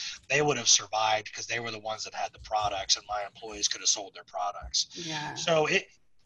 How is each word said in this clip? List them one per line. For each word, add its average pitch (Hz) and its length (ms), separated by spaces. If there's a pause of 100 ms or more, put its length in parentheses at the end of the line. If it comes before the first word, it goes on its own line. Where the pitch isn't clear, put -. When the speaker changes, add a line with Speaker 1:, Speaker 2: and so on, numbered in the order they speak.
(300)
Speaker 1:
they 139 120
would 147 160
have 117 100
survived 107 680
'cause - 140
they 120 140
were 117 100
the 110 80
ones 110 240
that - 100
had 123 200
the - 60
products, 104 580
and - 100
my 104 180
employees 104 440
could 107 120
have 92 80
sold 95 240
their - 120
products. - 720
Speaker 2:
Yeah. 156 400
Speaker 1:
So 156 320
it, 180 180 (400)